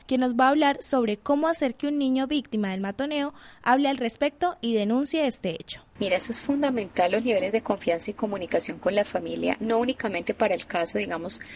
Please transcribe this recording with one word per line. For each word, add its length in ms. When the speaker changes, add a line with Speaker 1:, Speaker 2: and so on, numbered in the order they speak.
Speaker 1:
quien 140
nos 140
va 100
a 60
hablar 300
sobre 360
cómo 320
hacer 260
que 120
un 100
niño 300
víctima 440
del 80
matoneo 540
hable 280
al 80
respecto 640
y 120
denuncie 540
este 220
hecho. 340
Speaker 2:
Mira, 180
eso 140
es 100
fundamental, 680
los 120
niveles 280
de 100
confianza 480
y 60
comunicación 640
con 160
la 100
familia, 540
no 180
únicamente 560
para 220
el 100
caso, 320
digamos, 420